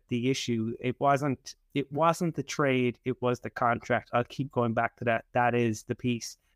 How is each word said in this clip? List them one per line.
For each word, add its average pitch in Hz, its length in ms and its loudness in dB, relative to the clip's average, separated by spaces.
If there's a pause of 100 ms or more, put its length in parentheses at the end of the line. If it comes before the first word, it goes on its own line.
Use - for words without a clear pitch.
the 123 200 0
issue. 117 520 -2
It 123 180 -4
wasn't, 139 560 0 (200)
it 143 180 -2
wasn't 160 420 0
the 143 80 -4
trade, 127 640 0
it 127 180 -4
was 123 180 0
the 107 100 -10
contract. 117 640 0
I'll 120 120 2
keep - 260 -6
going 117 240 0
back 117 220 -2
to - 80 -10
that. 113 280 0
That 120 220 2
is 117 300 0
the 123 100 -4
piece 120 420 -4 (200)